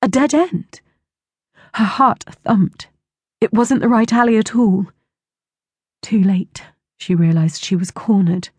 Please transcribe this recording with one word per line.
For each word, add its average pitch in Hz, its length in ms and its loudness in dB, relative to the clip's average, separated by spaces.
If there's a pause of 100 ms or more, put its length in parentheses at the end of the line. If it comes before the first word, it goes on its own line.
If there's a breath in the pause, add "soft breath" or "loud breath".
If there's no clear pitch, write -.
A 254 60 0
dead 262 260 0
end. 330 480 -4 (920 soft breath)
Her 220 100 0
heart 233 380 0
thumped. - 640 -2 (520)
It - 120 -2
wasn't 240 280 2
the 247 80 0
right 233 240 2
alley 240 240 2
at 220 180 -2
all. 202 320 0 (1160)
Too 214 200 0
late, 185 400 -2 (360)
she - 180 -4
realised 165 480 0
she - 100 -2
was 180 160 -2
cornered. 185 680 -2